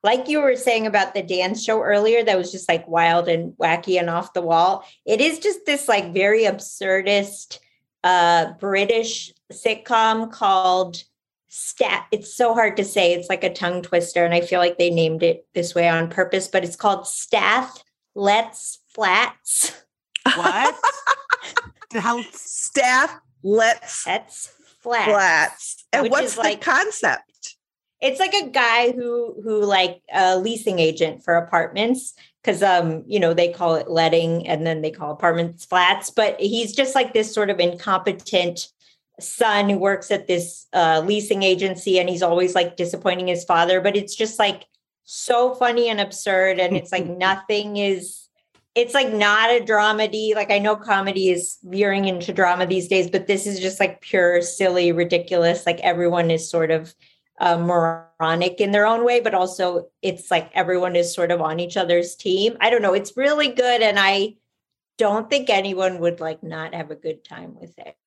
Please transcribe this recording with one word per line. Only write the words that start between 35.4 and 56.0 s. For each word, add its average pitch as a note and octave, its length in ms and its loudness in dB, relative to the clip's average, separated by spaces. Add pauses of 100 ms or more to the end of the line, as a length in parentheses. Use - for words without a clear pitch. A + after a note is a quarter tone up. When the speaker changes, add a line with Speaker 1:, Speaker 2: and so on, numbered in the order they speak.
Speaker 1:
flats. F3+ 460 2
But - 280 0
he's A3 340 -2
just, C4+ 220 -2
like, B3+ 180 2
this G#3+ 200 0
sort G#3 160 0
of F#3+ 100 -2
incompetent F3+ 1120 -2 (500)
son G#3 500 0
who G3 80 2
works F#3+ 320 -2
at G3 180 -2
this, F3 460 -4
uh, D#3+ 320 2
leasing G#3 380 -2
agency, F#3 560 0
and F3+ 100 0
he's F3 140 -2
always, F3+ 320 2
like, F3 220 0
disappointing F3+ 500 -4
his F3 160 -2
father. F3 380 2
But G3 160 0
it's G3+ 180 -6
just, A3 240 -4
like, G3 260 -2 (380)
so B3 500 0
funny A#3+ 360 2
and G#3+ 120 -2
absurd. F#3+ 580 0
And F#3 160 2
it's - 160 -6
like, F#3 140 -4
Speaker 3:
<laughs> F3 140 -10
Speaker 1:
nothing G3+ 580 -2
is, F#3+ 520 -6 (440)
it's, A#3+ 220 0
like, B3 180 2
not G#3+ 380 2
a A#3+ 80 4
dramedy. G#3+ 760 0
Like, G#3 160 -2
I G3+ 80 2
know G#3 180 0
comedy G3 540 0
is F3 320 -2
veering G3 440 0
into F3+ 280 -4
drama F3+ 320 2
these F3+ 220 -2
days, F#3 240 2
but F3+ 160 -2
this G3 180 0
is G3 140 -6
just, F#3 200 -6
like, F#3+ 220 -2
pure, F3 400 2
silly, F3+ 500 2
ridiculous. E3+ 760 0
Like, E3+ 140 -2
everyone E3+ 500 2